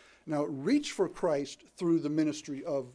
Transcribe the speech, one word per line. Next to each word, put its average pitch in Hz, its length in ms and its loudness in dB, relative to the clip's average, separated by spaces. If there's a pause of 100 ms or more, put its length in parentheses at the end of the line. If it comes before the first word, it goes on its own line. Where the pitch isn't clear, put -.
(260)
Now, 151 180 0
reach 165 500 0
for 190 160 2
Christ 143 540 -2 (120)
through 170 240 4
the 143 100 0
ministry 151 540 -2
of 139 300 -2